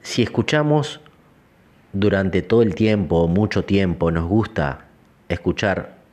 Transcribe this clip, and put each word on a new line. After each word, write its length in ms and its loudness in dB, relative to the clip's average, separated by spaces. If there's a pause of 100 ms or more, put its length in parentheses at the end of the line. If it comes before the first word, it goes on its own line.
si 220 -2
escuchamos 760 -2 (920)
durante 480 0
todo 220 2
el 120 0
tiempo 420 2
o 100 4
mucho 360 0
tiempo, 480 0
nos 140 -2
gusta 600 -2 (440)
escuchar 680 -4 (160)